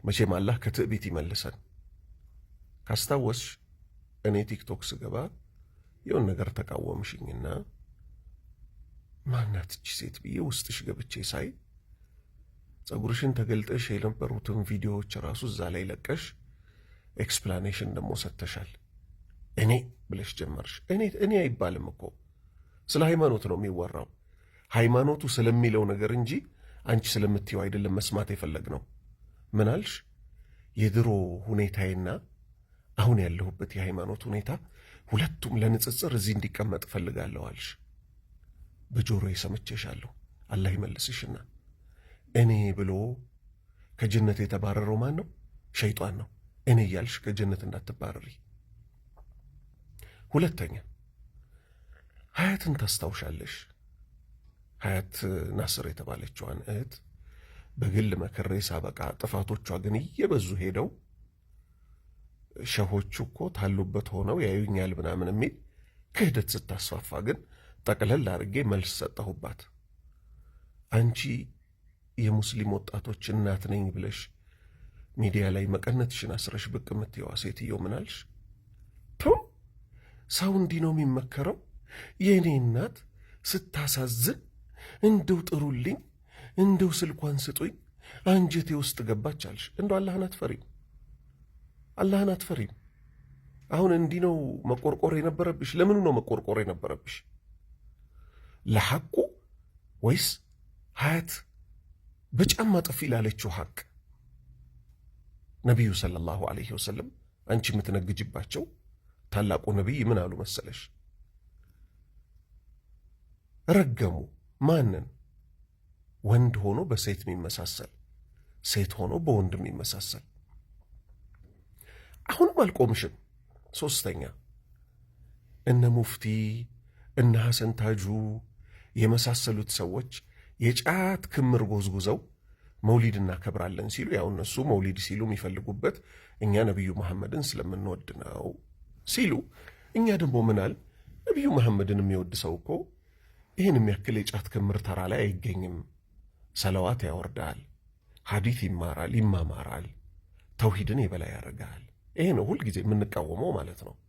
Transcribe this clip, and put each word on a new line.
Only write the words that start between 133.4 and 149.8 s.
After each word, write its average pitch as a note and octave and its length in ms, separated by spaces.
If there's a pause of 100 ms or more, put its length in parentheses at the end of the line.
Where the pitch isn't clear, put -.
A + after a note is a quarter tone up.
ሲሉ፣ - 220
ያው - 160
እነሱ G2 360
መውሊድ F#2+ 360
ሲሉ G2 240
የሚፈልጉበት G2 720 (460)
እኛ G#2+ 220
ነቢዩ F#2+ 320
መሐመድን G2 480
ስለምንወድ F#2+ 720
ነው - 280 (640)
ሲሉ፣ G#3 260 (600)
እኛ A3+ 120 (100)
ደግሞ C#3 260
ምናል? G#2+ 300 (500)
ነቢዩ C#4+ 280
መሐመድን G#2 480
የሚወድ F#2+ 360
ሰው E2 200
እኮ - 140 (880)
ይህን F#3 180
የሚያክል G#2+ 420
የጫት G#2 320
ክምር G2+ 320
ተራ F#2 260
ላይ - 140
አይገኝም። F#2 540 (800)
ሰለዋት F#2+ 480
ያወርዳል፣ D#2+ 560 (640)
ሐዲት G#2 360
ይማራል፣ E2+ 520
ይማማራል፣ F2+ 720 (720)